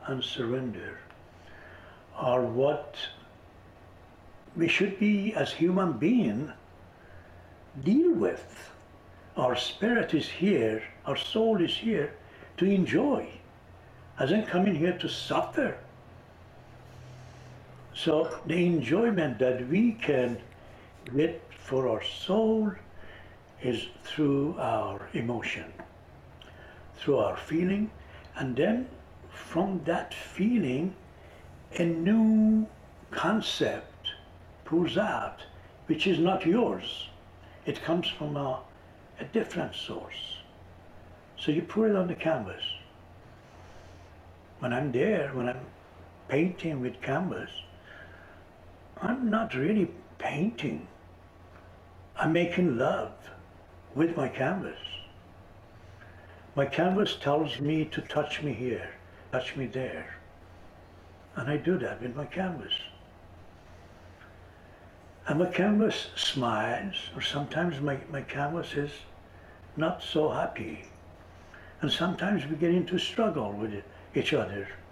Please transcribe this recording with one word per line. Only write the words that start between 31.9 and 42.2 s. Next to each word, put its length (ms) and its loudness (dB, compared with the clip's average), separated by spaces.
concept 960 -2
pours 340 2
out, 440 -2
which 200 2
is 120 4
not 260 4
yours. 640 2
It 160 -4
comes 260 0
from 280 -4
a, 240 -2
a 60 -6
different 480 -2
source. 600 -10
So 140 0
you 100 2
put 280 2
it 60 4
on 120 2
the 60 -2
canvas. 480 -2